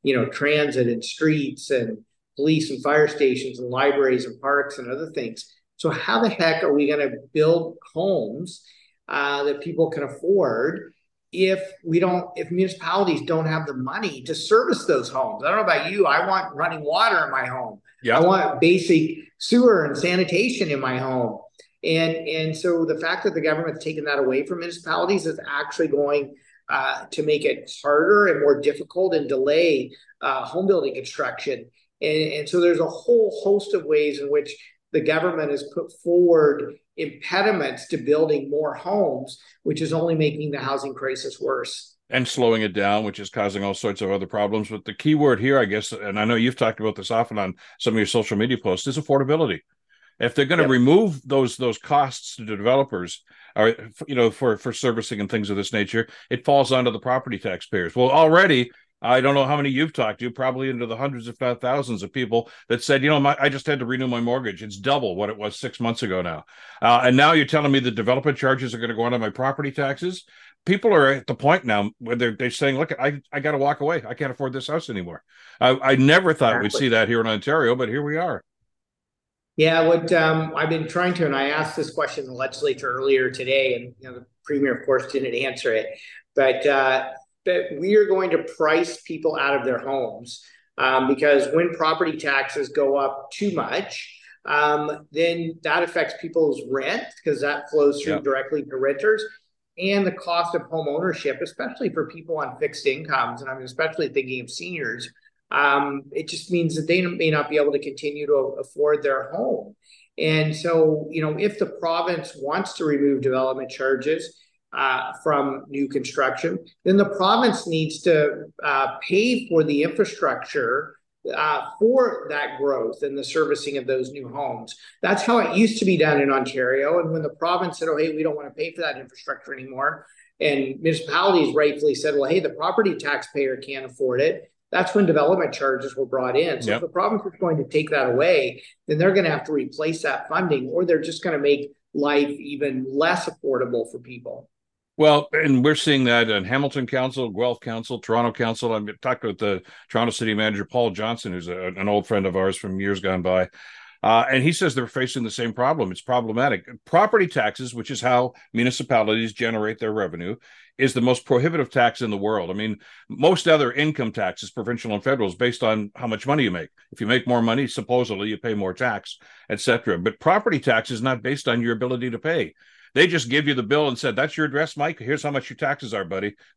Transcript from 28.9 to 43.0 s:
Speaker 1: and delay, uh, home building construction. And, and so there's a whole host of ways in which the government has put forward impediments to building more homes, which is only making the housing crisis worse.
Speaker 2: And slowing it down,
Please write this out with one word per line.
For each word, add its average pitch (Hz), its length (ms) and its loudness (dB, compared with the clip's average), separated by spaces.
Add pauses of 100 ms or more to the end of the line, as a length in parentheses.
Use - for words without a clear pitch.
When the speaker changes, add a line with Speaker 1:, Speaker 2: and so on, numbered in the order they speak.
Speaker 1:
and 143 140 0
delay, 143 640 2 (300)
uh, 131 240 -2
home 185 200 -4
building 160 300 2
construction. 127 760 -6 (320)
And, 151 320 0
and 151 160 -8
so 180 120 2
there's 170 180 4
a 165 80 2
whole 226 560 2
host 196 300 0
of 170 120 -2
ways 151 340 2
in 143 120 -4
which 147 240 -2 (360)
the 160 100 0
government 160 500 0
has 139 220 -6
put - 180 -6 (120)
forward 165 720 4 (220)
impediments 165 920 -2
to 160 80 -2
building 147 520 2
more 147 240 -2
homes, 170 680 -2 (220)
which 156 200 -2
is 151 120 -2
only 165 220 0
making 151 340 0
the 139 100 -6
housing 135 360 -4
crisis 131 440 -8
worse. 127 560 -6 (140)
Speaker 2:
And 127 180 0
slowing 117 360 2
it 101 100 -2
down, 101 300 0